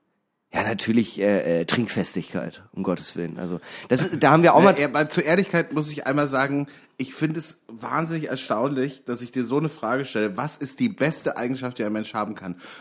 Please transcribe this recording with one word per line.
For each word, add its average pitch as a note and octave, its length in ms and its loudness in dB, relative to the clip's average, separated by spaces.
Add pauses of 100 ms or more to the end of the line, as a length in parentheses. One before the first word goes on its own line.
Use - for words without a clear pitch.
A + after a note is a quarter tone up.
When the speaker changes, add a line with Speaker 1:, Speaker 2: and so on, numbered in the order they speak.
(520)
Speaker 1:
ja, G2 100 -2
natürlich, A2 580 0
äh, E2+ 420 2
äh, - 20 -2
Trinkfestigkeit, - 960 -2 (100)
um F#2+ 120 -8
Gottes F2 320 -4
Willen. E2 220 -6
Also, F2 220 -6 (280)
das B2+ 140 4
ist, E3 200 -2
da C#3+ 80 8
haben E3 140 8
wir E3 100 8
auch D#3+ 80 8
Speaker 2:
<laughs> - 0 -
Speaker 1:
mal F#3 160 8
Speaker 2:
Ja, D3 80 2
aber D3 220 0
zur D3+ 160 0
Ehrlichkeit E3+ 480 0
muss D3+ 180 -2
ich D3 160 -8
einmal D3 220 2
sagen, C#3 400 0 (280)
ich C3 160 -8
finde D#3+ 280 -2
es - 260 -12
wahnsinnig D3 600 -4
erstaunlich, C3+ 760 -2
dass A#2+ 160 -6
ich A#2+ 120 -12
dir B2+ 120 -2
so B2+ 140 0
eine D3+ 100 0
Frage C3 360 -2
stelle. G#2+ 320 -2
Was C#3 200 -4
ist - 220 -10
die B2 100 2
beste - 480 -2
Eigenschaft, B2 420 -4
die A2+ 60 -2
ein G#2 80 -2
Mensch G#2+ 220 -6
haben G#2+ 220 -4
kann? F2+ 200 -10 (240)